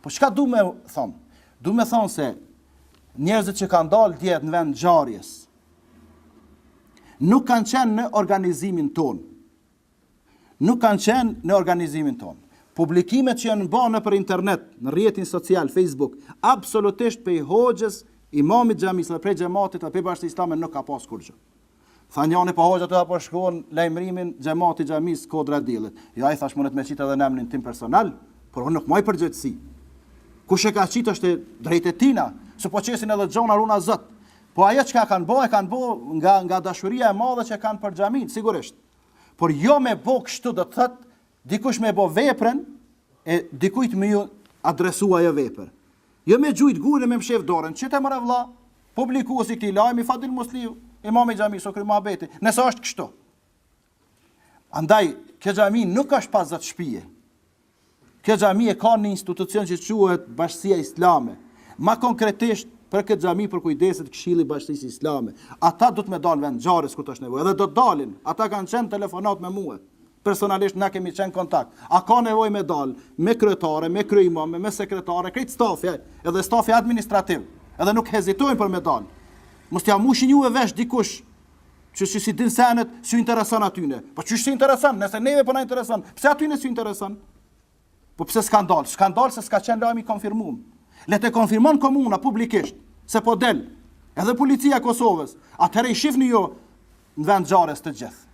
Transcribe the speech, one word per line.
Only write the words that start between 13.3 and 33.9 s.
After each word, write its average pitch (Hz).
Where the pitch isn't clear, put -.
që 226
janë 202
bërë 233
nëpër 214
internet, 190
në 131
rrjetin 196
social, 170
Facebook, 143
absolutisht 220
prej 170
hoxhës, 220
imamit 196
xhamisë 175
dhe 160
prej 190
xhamatit, 185
apo 160
prej 185
Bashkisë 170
Islame 170
nuk 165
ka 139
pas 139
kur 104
gjë. -
Tha 147
njëri, 175
po 170
hoxha, 180
aty 180
apo 175
shkruan 175
lajmërimin 175
xhamati 160
xhamisë 160
Kodra 147
Diellit. 113
Jo, 123
ai -
thash, -
mundet 139
me 135
qit 143
edhe 139
në 139
emrin 127
tim 131
personal, 131
por 127
unë 160
nuk 160
maj 175
përgjegjësi. -
Kush 190
e -
ka 208
qit 240
është 180
e 151
drejtë 170
e 170
tina, 226
se 180
po 202
qesin 220
edhe 202
Gjon 226
Aruna 208
Zot. 185